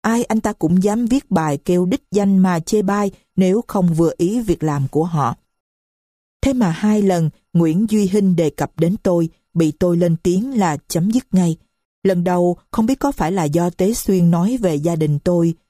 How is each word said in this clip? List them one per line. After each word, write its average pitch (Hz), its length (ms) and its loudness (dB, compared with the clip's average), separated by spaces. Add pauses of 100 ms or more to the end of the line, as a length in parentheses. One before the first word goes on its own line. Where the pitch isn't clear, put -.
Ai 233 240 -2
anh 220 160 -2
ta 214 120 -4
cũng 175 300 0
dám 214 240 -2
viết 254 240 -2
bài 156 280 -2
kêu 180 280 0
đích 190 240 -4
danh 196 280 2
mà 185 220 2
chê 208 220 -2
bai 202 280 -2 (260)
nếu 190 300 2
không 180 280 0
vừa 160 220 2
ý 202 240 -2
việc 202 220 -4
làm 143 260 -2
của 156 160 -2
họ. 151 320 -2 (1040)
Thế 269 100 0
mà 233 180 0
hai 208 320 0
lần 175 280 2 (220)
Nguyễn 170 380 2
Duy 214 160 2
Hinh 190 300 2
đề 165 140 0
cập - 260 -6
đến 165 260 0
tôi, 170 260 0 (260)
bị 165 160 2
tôi 175 260 0
lên 170 260 2
tiếng 220 360 0
là 170 180 0 (120)
chấm 180 220 -2
dứt 247 220 0
ngay. 175 240 2 (460)
Lần 180 220 0
đầu 175 320 0 (140)
không 220 160 0
biết 269 120 -2
có 285 140 -2
phải 170 200 -4
là 190 120 -2
do 170 260 0
Tế 190 240 -2
Xuyên 180 360 2
nói 180 260 0
về 185 180 -2
gia 165 220 -2
đình 151 220 0
tôi. 170 360 0 (160)